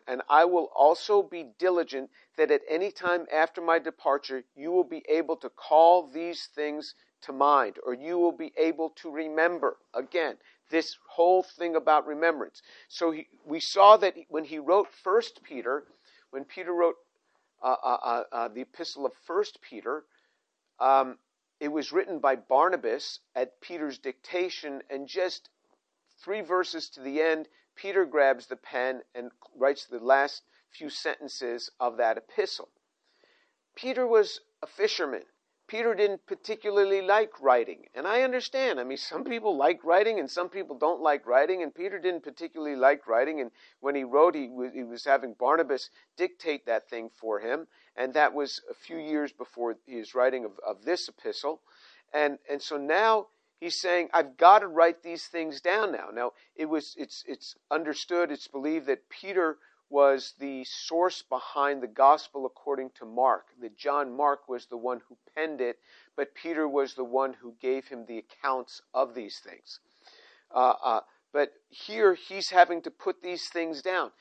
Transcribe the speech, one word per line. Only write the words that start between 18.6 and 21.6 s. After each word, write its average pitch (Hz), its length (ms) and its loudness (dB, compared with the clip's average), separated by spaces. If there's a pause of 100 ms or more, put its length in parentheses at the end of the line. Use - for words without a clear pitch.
epistle 143 440 -12
of 151 80 -4 (120)
First - 360 -4
Peter, 123 420 -10 (760)
um, 131 380 2 (420)
it 147 100 -6